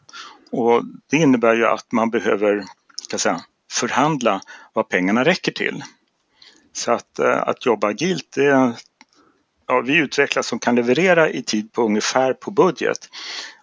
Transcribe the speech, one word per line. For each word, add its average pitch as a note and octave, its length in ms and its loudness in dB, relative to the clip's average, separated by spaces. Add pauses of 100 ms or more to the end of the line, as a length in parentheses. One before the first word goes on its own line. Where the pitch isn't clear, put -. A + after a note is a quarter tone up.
(520)
Och A#2 320 2 (260)
det C#3 80 0
innebär A#2+ 380 4
ju A2+ 100 2
att G#2 260 -2
man A#2 180 0
behöver, G#2 520 0 (420)
ska - 100 -14
jag G2+ 60 -6
säga, G#2 220 -2 (300)
förhandla B2 680 -2 (320)
vad A2 160 -2
pengarna G2+ 340 0
räcker F3+ 280 0
till. - 320 -6 (880)
Så - 180 -4
att, - 280 -6
eh, C3 280 0
att - 180 -4
jobba G#2+ 220 0
agilt, C#3+ 480 -4
det, C3+ 380 4 (960)
ja, B2+ 140 2
vi B2+ 140 0
utvecklar C#3+ 480 0
som - 160 -6
kan B2 160 0
leverera D#3 540 4
i C3+ 140 -6
tid G#2+ 300 -4
på A#2+ 100 0
ungefär A#2 500 0
på - 180 -10
budget, C#3+ 580 0 (540)